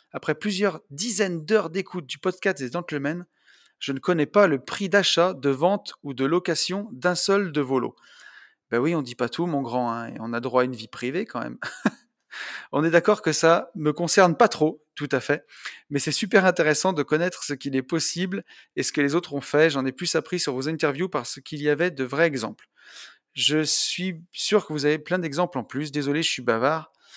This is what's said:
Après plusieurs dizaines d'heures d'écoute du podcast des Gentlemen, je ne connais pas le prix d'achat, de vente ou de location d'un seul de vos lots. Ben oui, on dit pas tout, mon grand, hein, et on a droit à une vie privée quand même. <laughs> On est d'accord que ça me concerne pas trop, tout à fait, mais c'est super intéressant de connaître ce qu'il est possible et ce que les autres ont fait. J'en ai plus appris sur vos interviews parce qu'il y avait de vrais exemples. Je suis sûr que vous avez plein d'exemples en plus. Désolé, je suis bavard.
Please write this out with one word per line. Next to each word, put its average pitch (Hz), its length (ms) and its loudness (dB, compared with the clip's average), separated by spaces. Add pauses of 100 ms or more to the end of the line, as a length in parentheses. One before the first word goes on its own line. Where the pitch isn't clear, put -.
(120)
Après 156 240 -4
plusieurs 190 540 -2
dizaines 180 540 -2
d'heures 175 260 2
d'écoute 185 360 -6
du - 120 -10
podcast 185 420 -2
des 127 120 -4
Gentlemen, 160 540 -4 (540)
je - 120 -6
ne 135 80 -2
connais 165 260 2
pas 202 220 6
le 139 160 2
prix - 260 -6
d'achat, 185 440 4
de 139 160 0
vente 170 440 0 (100)
ou 143 100 -8
de 131 120 0
location 180 680 0
d'un 170 220 0
seul 196 360 2
de 147 100 0
vos 131 180 2
lots. 113 160 -4 (760)
Ben 117 80 2
oui, 165 160 2
on 151 60 0
dit 120 140 -8
pas 117 140 -2
tout, 170 160 -2
mon 147 160 -2
grand, 123 300 -2
hein, 117 160 -6
et 120 120 -12
on 113 140 -6
a 120 60 -2
droit 123 240 2
à - 20 4
une 127 100 -6
vie 110 120 -14
privée 147 380 -6
quand 120 160 -8
même. 120 200 -8
<laughs> - 300 -2 (800)
On 147 120 0
est 165 80 2
d'accord 170 320 4
que 160 80 2
ça 170 420 4
me 151 200 0
concerne 175 420 4
pas 233 140 6
trop, - 440 0
tout 147 180 -8
à 131 80 2
fait, - 260 -2 (440)
mais 147 80 -4
c'est 156 140 -2
super 190 340 4
intéressant 175 480 4
de 151 80 -2
connaître 165 420 0
ce 147 100 -6
qu'il 135 220 -6
est 131 60 2
possible 175 640 -4 (320)
et 139 80 -2
ce - 80 -2
que 151 100 0
les 143 140 2
autres 170 180 -2
ont 139 80 -6
fait. 156 300 4
J'en 135 160 -2
ai 127 40 -2
plus 170 240 -6
appris 170 240 -2
sur 143 140 -2
vos 131 160 -4
interviews 156 400 -2
parce 135 300 -6
qu'il 147 240 -10
y 151 60 2
avait 160 200 2
de 135 140 -4
vrais 135 240 2
exemples. 127 400 -4 (640)
Je 147 300 2
suis 175 580 -2 (100)
sûr - 360 0
que 156 60 -6
vous 143 120 -2
avez 151 140 4
plein 175 180 -2
d'exemples 165 400 -2
en 117 60 -4
plus. 143 280 -6
Désolé, 147 300 0
je 160 80 0
suis 127 140 -4
bavard. 127 480 2 (240)